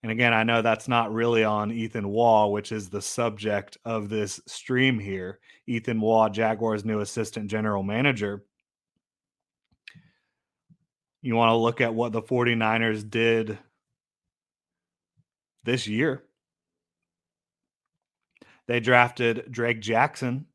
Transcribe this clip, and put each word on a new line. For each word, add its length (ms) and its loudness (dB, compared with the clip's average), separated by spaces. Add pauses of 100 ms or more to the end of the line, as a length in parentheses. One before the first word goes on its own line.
And 100 -4
again, 220 2
I 100 4
know 180 2
that's 240 2
not 260 0
really 300 2
on 300 0
Ethan 360 -6
Waugh, 380 4
which 240 -4
is 180 -8
the 140 -8
subject 840 -4
of 240 -4
this 380 -4
stream 540 0
here. 400 -10 (260)
Ethan 340 -2
Waugh, 280 4
Jaguars' 560 -2
new 160 -2
assistant 500 -6
general 320 -2
manager. 640 -2 (2750)
You 120 -2
wanna 220 6
look 240 0
at 140 0
what 180 -2
the 100 -4
forty-niners 800 0
did 560 0 (2000)
this 240 -2
year. 340 -2 (2500)
They 100 0
drafted 720 2
Drake 300 -2
Jackson 760 -2